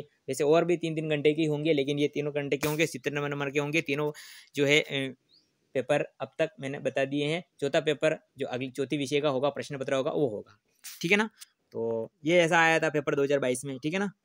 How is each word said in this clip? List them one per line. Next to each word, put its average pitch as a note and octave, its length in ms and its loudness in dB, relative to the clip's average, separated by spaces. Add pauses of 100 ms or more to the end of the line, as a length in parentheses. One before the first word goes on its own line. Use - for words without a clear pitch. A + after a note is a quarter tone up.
(280)
वैसे C3+ 160 -2
और D#3+ 200 6
भी E3+ 120 2
तीन D#3+ 180 -4
तीन D#3 140 -4
घंटे D3+ 260 4
के D#3+ 80 0
ही D#3 60 2
होंगे, D3+ 240 0
लेकिन C#3+ 260 0
ये D3 100 2
तीनों D3 260 -4
घंटे C#3+ 220 -2
के D3+ 120 -2
होंगे, D3+ 180 2
सत्तर C#3 260 -6
नंबर C#3+ 380 -4
के C#3+ 80 -2
होंगे D3 220 0
तीनों D3+ 320 -2 (420)
जो C#3+ 120 2
है, D3 140 6
अ, C3+ 340 -4 (600)
पेपर C#3 460 0
अब C3 180 -10
तक D#3 120 -2 (100)
मैंने C#3 180 -8
बता C3+ 260 -2
दिए C#3+ 220 -2
हैं। E3+ 180 -2 (160)
चौथा C#3+ 200 0
पेपर D3+ 480 0 (100)
जो C3 80 -6
अगली B2+ 240 -6
चौथी C3+ 260 -4
विषय C#3+ 240 -2
का D3+ 80 0
होगा, C3+ 200 0
प्रश्न C3+ 300 -6
पत्र C3+ 160 -4
होगा, C3+ 160 0
वो D3+ 180 0
होगा, G2+ 300 -10 (440)
ठीक E3+ 80 0
है G3+ 60 4
ना। A3 140 2 (420)
तो A2+ 380 -4 (140)
ये E3+ 140 4
ऐसा E3 220 6
आया D#3+ 180 6
था D#3 120 0
पेपर D3 240 0
दो C#3 80 4
हज़ार C#3 160 4
बाईस B2+ 260 -2
में, C3+ 140 -8
ठीक D#3 140 -6
है F#3+ 60 -2
ना। G3+ 140 -4 (120)